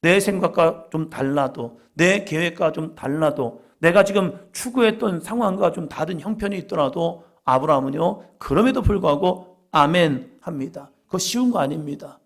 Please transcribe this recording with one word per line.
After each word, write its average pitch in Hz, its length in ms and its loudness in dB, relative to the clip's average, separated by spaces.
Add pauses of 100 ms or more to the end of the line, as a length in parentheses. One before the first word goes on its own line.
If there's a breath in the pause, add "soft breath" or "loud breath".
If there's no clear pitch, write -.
내 175 180 6
생각과 180 720 0
좀 160 180 -4
달라도, 135 680 -4 (140 loud breath)
내 190 320 2
계획과 165 480 -2
좀 160 220 -8
달라도, 147 680 -2 (160 loud breath)
내가 175 240 6
지금 196 360 0 (120)
추구했던 226 720 0
상황과 196 500 0
좀 165 180 -8
다른 165 300 -6
형편이 202 400 -6
있더라도 170 680 -4 (200 soft breath)
아브라함은요, 139 920 0
그럼에도 247 420 2
불구하고 180 760 0 (140)
아멘 156 680 2
합니다. 139 500 -10 (140)
그거 - 120 -6
쉬운 247 340 0
거 214 80 0
아닙니다. 147 640 -6